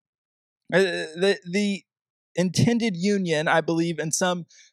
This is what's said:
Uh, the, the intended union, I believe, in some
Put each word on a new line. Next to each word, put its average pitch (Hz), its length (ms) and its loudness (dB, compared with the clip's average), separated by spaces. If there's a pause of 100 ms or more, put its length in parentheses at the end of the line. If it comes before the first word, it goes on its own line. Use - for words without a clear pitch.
(720)
Uh, 170 60 4 (360)
the, 180 240 0 (100)
the 202 340 -2 (520)
intended 208 600 2
union, 175 520 0
I 160 140 2
believe, 165 380 0
in 156 120 -4
some 180 340 -2 (280)